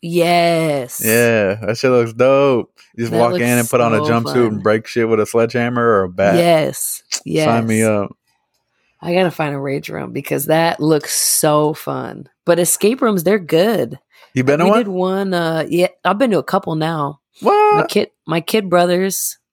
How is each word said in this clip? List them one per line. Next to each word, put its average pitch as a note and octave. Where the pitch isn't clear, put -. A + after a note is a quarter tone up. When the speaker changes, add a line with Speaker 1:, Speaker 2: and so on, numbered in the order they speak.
Speaker 1:
Yes. E3
Speaker 2:
Yeah, A2+
that A2
shit C3
looks A#2+
dope. C3
You A#2
just A2+
Speaker 1:
That A2+
Speaker 2:
walk A#2+
in F3+
Speaker 1:
looks B2
Speaker 2:
and A#2
put B2
on A2+
a A2
Speaker 1:
so G2+
Speaker 2:
jumpsuit A#2
and G#2+
Speaker 1:
fun. G2+
Speaker 2:
break A2
shit A#2
with A2
a G#2+
sledgehammer A#2+
or A2
a F#2
bat. F#2+
Speaker 1:
Yes. E3
Yes. D#3+
Speaker 2:
Sign A#2
me A2
up. G#2+
Speaker 1:
I E3
gotta F3+
find D3
a C#3+
rage C#3
room -
because C#3+
that E3
looks D3+
so D3+
fun. C3
But E3+
escape G3+
rooms, G#3
they're G3
good. E3
Speaker 2:
You B2+
been C#3+
to E3+
Speaker 1:
We F#3
Speaker 2:
one? G#3+
Speaker 1:
did A#3
one. F#3+
Uh, D#3+
yeah, F3
I've G3
been B3+
to F#3
a C3
couple F#3
now. D#3
Speaker 2:
What? G#4
Speaker 1:
My G#4
kid, -
my D#3+
kid G3
brothers F3